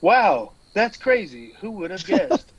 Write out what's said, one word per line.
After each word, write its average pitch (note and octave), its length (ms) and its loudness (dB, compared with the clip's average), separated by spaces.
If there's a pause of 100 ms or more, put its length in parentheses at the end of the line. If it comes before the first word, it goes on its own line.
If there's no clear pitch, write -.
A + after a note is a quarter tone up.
Wow, F3 540 2 (200)
that's A3+ 220 0
crazy. C#3 640 -4
Who G#3+ 120 -10
would F3 180 -10
have F3+ 140 -10
guessed? - 540 -2